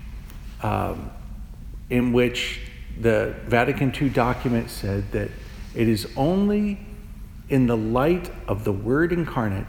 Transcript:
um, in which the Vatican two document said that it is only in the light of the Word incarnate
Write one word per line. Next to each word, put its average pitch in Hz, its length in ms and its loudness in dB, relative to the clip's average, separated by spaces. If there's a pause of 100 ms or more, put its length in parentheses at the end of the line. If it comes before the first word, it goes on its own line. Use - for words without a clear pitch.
(640)
um, 92 480 -2 (800)
in 123 220 4
which - 480 2 (380)
the 107 360 4 (120)
Vatican 127 440 4
two 139 180 2
document 120 600 2
said 101 420 -2
that 104 180 -2 (440)
it 117 140 4
is 107 180 2 (100)
only 202 600 2 (720)
in 131 180 6
the 117 100 4
light 127 540 2 (160)
of 104 180 -2
the 107 80 2
Word 131 400 2
incarnate 120 560 0